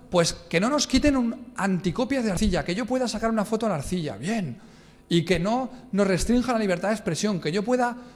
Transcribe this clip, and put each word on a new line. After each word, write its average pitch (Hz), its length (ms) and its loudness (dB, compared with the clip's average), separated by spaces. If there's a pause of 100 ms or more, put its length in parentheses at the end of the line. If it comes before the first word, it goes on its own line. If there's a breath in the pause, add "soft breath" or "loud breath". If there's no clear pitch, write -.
pues 170 240 2
que - 280 -2
no 220 100 2
nos 294 160 2
quiten 269 300 4
un 233 400 -2
anticopias 196 640 0
de 220 80 0
arcilla, 180 340 2
que 175 120 -2
yo 233 100 -2
pueda 254 220 0
sacar 214 200 -2
una 220 160 2
foto 220 220 -2
a 214 40 0
la 185 40 0
arcilla, 147 420 -4
bien. 160 420 -4 (500 loud breath)
Y 170 160 2
que 175 160 2
no 233 280 -2 (220 loud breath)
nos 196 160 2
restrinja 233 460 2
la 226 80 0
libertad 190 300 0
de 220 40 0
expresión, 202 460 -2
que 151 100 -4
yo 190 140 -2
pueda 247 320 0 (200 loud breath)